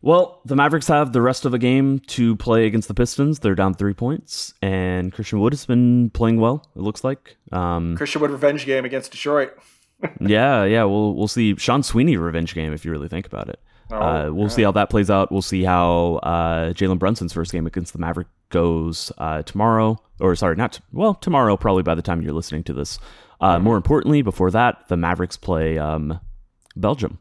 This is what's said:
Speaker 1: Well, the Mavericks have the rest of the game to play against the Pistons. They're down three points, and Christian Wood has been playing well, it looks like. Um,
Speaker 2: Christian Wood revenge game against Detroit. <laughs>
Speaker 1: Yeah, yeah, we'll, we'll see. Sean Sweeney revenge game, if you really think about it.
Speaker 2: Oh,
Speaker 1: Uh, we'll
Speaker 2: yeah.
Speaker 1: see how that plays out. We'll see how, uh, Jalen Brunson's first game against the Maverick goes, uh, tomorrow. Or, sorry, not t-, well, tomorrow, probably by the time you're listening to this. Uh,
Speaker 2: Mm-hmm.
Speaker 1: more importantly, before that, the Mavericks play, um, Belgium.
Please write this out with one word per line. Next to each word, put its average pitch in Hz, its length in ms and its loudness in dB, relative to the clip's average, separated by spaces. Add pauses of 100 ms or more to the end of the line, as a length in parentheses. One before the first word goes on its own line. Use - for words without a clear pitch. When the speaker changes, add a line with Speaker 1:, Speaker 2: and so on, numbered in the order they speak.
Speaker 1:
Well, 175 420 4
the 226 100 -4
Mavericks 165 340 2
have 147 240 2
the 120 100 4
rest 127 220 2
of 131 80 0
the 123 60 0
game 135 420 2
to 117 360 0
play 113 300 2
against 107 200 0
the 101 80 -8
Pistons. 143 460 0
They're 98 160 2
down 95 180 2
three 98 200 -2
points, - 680 -8
and 92 500 -2
Christian 107 280 -4
Wood 107 120 2
has - 140 -8
been 123 440 4
playing 113 280 0
well, 120 260 0 (120)
it - 60 -12
looks 104 200 -6
like. - 340 -8 (140)
Um, 85 460 -4
Speaker 2:
Christian 147 240 -4
Wood 147 100 0
revenge 143 360 -2
game 131 180 -2
against 131 280 -8
Detroit. 147 460 -2
<laughs> - 40 -20 (580)
Speaker 1:
Yeah, 110 440 2
yeah, 110 200 4
we'll, 104 300 2
we'll 107 120 -2
see. 107 300 0
Sean 139 260 0
Sweeney 131 360 2
revenge 82 360 -4
game, 78 200 -6
if 76 100 -12
you 85 60 -6
really 76 180 -6
think 82 180 -8
about - 220 -10
it. - 100 -14 (320)
Speaker 2:
Oh, 113 60 -8
Speaker 1:
Uh, 80 340 -2
we'll 87 180 -2
Speaker 2:
yeah. - 0 -
Speaker 1:
see 113 140 0
how 101 100 4
that 101 180 2
plays 101 200 2
out. 98 220 2
We'll 95 80 0
see 92 240 -2
how, 87 580 2
uh, 82 520 0
Jalen 92 240 0
Brunson's 92 340 -2
first 82 180 -4
game 82 160 -4
against 85 280 -8
the - 40 -12
Maverick 82 280 -6 (240)
goes, 82 680 0
uh, 78 260 -4
tomorrow. 110 560 2 (220)
Or, 92 160 2
sorry, 87 180 0
not 95 200 -2
t-, - 60 -18 (120)
well, 196 220 0
tomorrow, 127 420 2
probably 95 260 2
by 82 120 0
the 85 80 -4
time 85 180 -2
you're 78 140 -6
listening 80 300 -6
to 71 100 -8
this. 71 240 -8 (420)
Uh, 90 140 4
Speaker 2:
Mm-hmm. 87 100 2
Speaker 1:
more 113 140 4
importantly, 147 420 2
before 92 300 0
that, 117 380 0
the 87 100 0
Mavericks 87 400 -2
play, 80 400 -2
um, 78 420 -4 (560)
Belgium. 107 440 -4